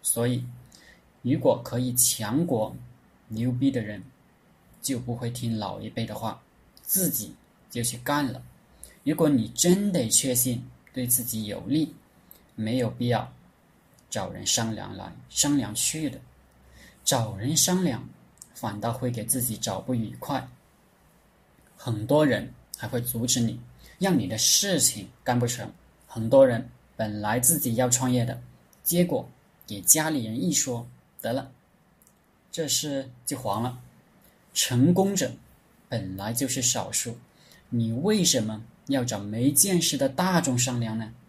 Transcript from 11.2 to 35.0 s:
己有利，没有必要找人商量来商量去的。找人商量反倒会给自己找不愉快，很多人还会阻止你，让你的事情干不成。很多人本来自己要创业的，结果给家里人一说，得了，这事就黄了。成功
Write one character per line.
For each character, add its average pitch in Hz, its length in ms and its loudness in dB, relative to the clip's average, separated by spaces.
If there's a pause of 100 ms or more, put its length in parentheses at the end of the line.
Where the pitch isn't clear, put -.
己 110 240 -4
有 104 140 -8
利， 156 300 0 (640)
没 113 240 -2
有 120 100 2
必 117 200 -4
要 113 200 2 (800)
找 98 220 -6
人 95 160 -10
商 113 300 0
量 98 200 -10
来 95 160 -12 (160)
商 143 300 2
量 104 160 -2
去 156 340 -2
的。 - 120 -8 (840)
找 113 320 0
人 131 220 -2
商 180 260 2
量 127 240 -2 (460)
反 104 260 -8
倒 117 140 -2
会 123 160 -4
给 117 160 -6
自 127 160 -2
己 107 160 -4
找 95 240 -4
不 127 140 -4
愉 110 240 -4
快， 127 280 -6 (1300)
很 107 300 -6
多 147 180 4
人 120 300 0 (240)
还 120 100 -10
会 123 140 -4
阻 120 240 -4
止 123 140 2
你， 113 200 0 (380)
让 180 180 4
你 101 120 2
的 107 100 -4
事 190 420 4
情 104 300 0 (140)
干 123 160 2
不 123 80 2
成。 113 200 -6 (380)
很 113 240 -4
多 135 160 12
人 120 240 0 (260)
本 107 240 -4
来 107 200 0
自 - 180 2
己 120 160 0
要 123 160 2
创 123 220 2
业 123 120 2
的， - 160 -4 (440)
结 175 200 4
果 156 240 -2 (380)
给 101 160 -10
家 156 300 4
里 127 140 -2
人 113 140 -4
一 170 140 0
说， 120 340 -2 (340)
得 117 120 -2
了， 131 180 -6 (1000)
这 160 160 -4
事 135 420 -2 (160)
就 139 100 -4
黄 110 280 -2
了。 123 160 -4 (720)
成 131 400 6
功 196 200 4